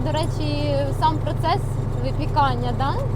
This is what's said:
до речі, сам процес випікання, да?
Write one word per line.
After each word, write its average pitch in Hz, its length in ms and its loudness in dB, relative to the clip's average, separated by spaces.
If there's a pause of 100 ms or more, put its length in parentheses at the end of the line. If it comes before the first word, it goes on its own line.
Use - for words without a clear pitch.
до 214 60 0
речі, 294 640 0 (240)
сам 320 180 2
процес 330 440 0 (420)
випікання, 254 720 0
да? 277 160 0 (220)